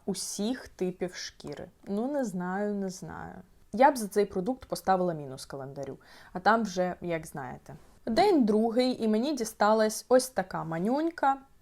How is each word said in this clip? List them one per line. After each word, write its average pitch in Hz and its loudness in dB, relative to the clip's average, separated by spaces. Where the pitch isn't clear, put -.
усіх 208 -6
типів 180 -6
шкіри. - -12
Ну, 220 -4
не 277 -2
знаю, 190 -4
не 196 -4
знаю. 180 -12
Я 262 6
б 285 -4
за 214 -6
цей 202 2
продукт 202 -4
поставила 180 0
мінус 139 -12
календарю, 139 -10
а 185 -8
там 220 4
вже, 180 -2
як 165 -4
знаєте. 139 -12
День 311 6
другий, 226 2
і 220 2
мені 233 2
дісталась 220 2
ось 254 6
така 185 -4
манюнька. 269 0